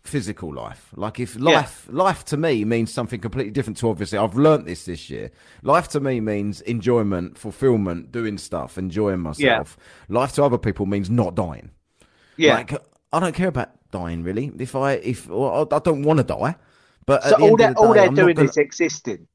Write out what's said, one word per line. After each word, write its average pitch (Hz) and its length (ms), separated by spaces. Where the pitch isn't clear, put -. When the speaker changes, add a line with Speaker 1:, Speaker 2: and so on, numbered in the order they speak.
Speaker 1:
physical 92 500
life? 58 420
Like, 107 240
if 123 160
Speaker 2:
Yeah. 120 80
Speaker 1:
life, - 340
life 180 360
to 147 120
me 139 280
means 113 260
something 117 300
completely 107 300
different 113 260
to, 117 120
obviously, 101 300
I've 104 160
learnt 147 300
this 85 200
this 85 240
year. 55 220
Life 160 260
to 147 100
me 135 200
means 104 420
enjoyment, 104 760
fulfillment, 104 720
doing 110 260
stuff, - 400
enjoying 95 420
Speaker 2:
Yeah. 85 40
Speaker 1:
myself. - 200
Life 123 240
to 143 100
other 123 140
people 104 280
means 98 240
not 101 260
dying. 78 360
Speaker 2:
Yeah. 147 180
Speaker 1:
Like, 120 180
I 156 60
don't 175 160
care 185 120
about 131 240
dying, 85 320
really. 107 360
If 127 160
I, 139 180
if, - 340
well, 127 440
I, 147 40
I 151 40
don't 147 240
wanna 151 200
die, - 320
but 139 180
at 135 80
Speaker 2:
So 214 60
Speaker 1:
the - 60
Speaker 2:
all 208 80
Speaker 1:
end 226 80
Speaker 2:
they're, 226 100
Speaker 1:
of - 60
the 214 60
Speaker 2:
all 220 120
Speaker 1:
day, 214 80
Speaker 2:
they're 190 80
Speaker 1:
I'm 143 60
not 151 60
Speaker 2:
doing 175 140
Speaker 1:
gonna 147 140
Speaker 2:
is - 80
existing. 147 760